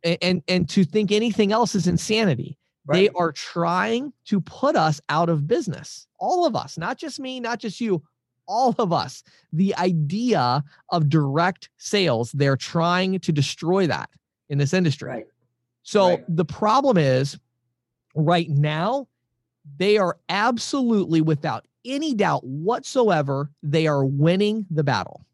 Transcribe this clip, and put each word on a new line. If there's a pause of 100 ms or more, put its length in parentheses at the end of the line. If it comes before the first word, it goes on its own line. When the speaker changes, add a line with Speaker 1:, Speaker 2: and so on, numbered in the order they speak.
Speaker 1:
A-,
and,
and
to
think
anything
else
is
insanity. (340)
They
Speaker 2:
Right.
Speaker 1:
are
trying (100)
to
put
us (120)
out
of
business. (120)
All
of
us,
not
just
me,
not
just
you, (460)
all
of
us. (300)
The
idea (240)
of
direct
sales,
they're
trying
to
destroy
that (400)
in
this
industry.
Speaker 2:
Right. (560)
Speaker 1:
So
Speaker 2:
Right.
Speaker 1:
the
problem
is, (760)
right
now, (680)
they
are (100)
absolutely,
without (180)
any
doubt
whatsoever, (120)
they
are
winning
the
battle.